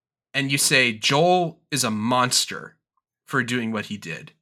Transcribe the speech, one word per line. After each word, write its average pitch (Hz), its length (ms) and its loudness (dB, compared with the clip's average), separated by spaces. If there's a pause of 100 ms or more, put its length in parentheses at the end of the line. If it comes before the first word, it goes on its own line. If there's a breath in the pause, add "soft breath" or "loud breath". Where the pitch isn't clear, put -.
(340)
and 139 160 -2
you 139 80 0
say, 127 360 4
"Joel 160 680 2 (120)
is 131 120 0
a 117 80 0
monster 120 840 -2 (480)
for 131 180 -2
doing 117 300 -4
what 104 140 -6
he 104 100 -8
did," - 340 -12 (100)